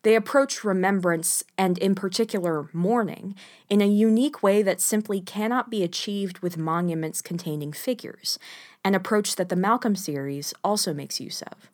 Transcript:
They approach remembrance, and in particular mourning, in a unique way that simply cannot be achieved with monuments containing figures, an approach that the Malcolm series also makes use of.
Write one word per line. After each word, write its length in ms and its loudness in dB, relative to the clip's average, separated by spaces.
They 140 6
approach 480 2
remembrance, 800 2
and 200 2
in 160 2
particular 800 -2
mourning, 640 -2
in 120 6
a 40 6
unique 560 4
way 220 4
that 180 0
simply 400 0
cannot 480 -4
be 140 -2
achieved 560 -4
with 180 -4
monuments 640 -2
containing 520 -6
figures, 680 -6
an 120 4
approach 400 0
that 140 -2
the 60 -2
Malcolm 400 2
series 680 -6
also 280 0
makes 280 -6
use 240 -10
of. 300 -18